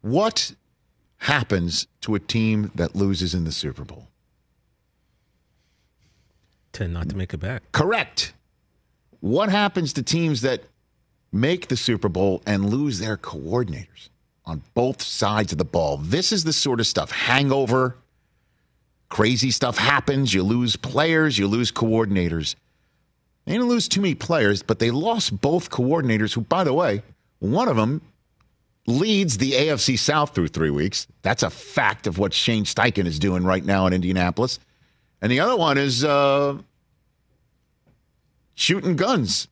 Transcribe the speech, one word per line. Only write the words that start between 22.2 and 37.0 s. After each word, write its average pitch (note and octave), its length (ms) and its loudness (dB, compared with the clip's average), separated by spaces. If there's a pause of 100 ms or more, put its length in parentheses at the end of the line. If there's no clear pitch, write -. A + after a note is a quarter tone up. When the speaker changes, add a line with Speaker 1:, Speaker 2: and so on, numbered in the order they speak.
Speaker 1:
They - 80 -4
didn't A#3+ 140 0
lose A#3+ 220 0
too G3 120 0
many F3+ 140 0
players, G#2+ 480 2
but - 160 -2
they A#2 120 2
lost F3 500 0
both E3 300 0
coordinators B2 600 0
who, A#2+ 80 -2
by F3 220 0
the C#3 100 2
way, C3 280 0 (380)
one D#3+ 280 0
of D3+ 80 2
them A#2 260 0 (840)
leads E3+ 520 2
the C3+ 180 0
A D3 160 4
F C3 100 0
C B2+ 160 2
South D3+ 360 0
through E2+ 140 0
three D#2 220 0
weeks. D2 380 -2 (160)
That's A2 200 0
a F#2+ 60 0
fact - 580 -2
of E2+ 100 -4
what G2 160 0
Shane A2 300 0
Steichen G2+ 420 0
is D#2 140 -4
doing F2+ 240 0
right F#2 220 2
now F#2+ 200 2
in F#2 80 4
Indianapolis. F#2 640 0 (640)
And G#2+ 100 0
the C3 100 2
other A#3 160 2
one D#3 200 4
is, C#3 260 2
uh, C#3+ 540 2 (2000)